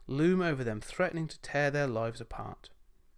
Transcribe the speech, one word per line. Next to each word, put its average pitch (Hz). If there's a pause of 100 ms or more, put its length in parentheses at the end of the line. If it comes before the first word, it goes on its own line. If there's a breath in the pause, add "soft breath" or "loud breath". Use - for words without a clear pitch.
loom 170
over 147
them 107
threatening 165
to -
tear 143
their 143
lives 113
apart. - (480)